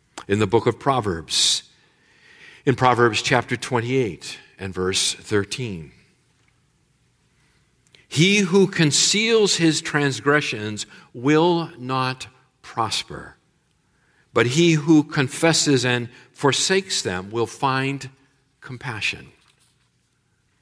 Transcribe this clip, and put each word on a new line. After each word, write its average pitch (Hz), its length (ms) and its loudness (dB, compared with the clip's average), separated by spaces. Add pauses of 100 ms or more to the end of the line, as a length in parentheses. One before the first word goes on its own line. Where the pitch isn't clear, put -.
(300)
in 101 100 0
the 107 80 2
book 107 180 2
of 117 140 0
Proverbs, 104 840 -2 (1000)
in 131 120 2
Proverbs 120 460 4
chapter 123 360 0
twenty-eight 120 800 -4 (200)
and 95 160 -10
verse 92 400 -2
thirteen, 98 760 -4 (2250)
"He 190 300 4
who 190 300 4
conceals 202 880 2
his 160 240 2
transgressions 127 1040 -2 (280)
will 156 640 2
not 131 500 -4 (340)
prosper, - 720 -8 (960)
but 117 140 4
he 160 280 4
who 151 300 4
confesses 151 800 2
and 123 240 0 (240)
forsakes 190 680 0
them 95 280 -6
will 113 180 -2
find 135 600 -4 (520)
compassion." 110 720 -10 (1300)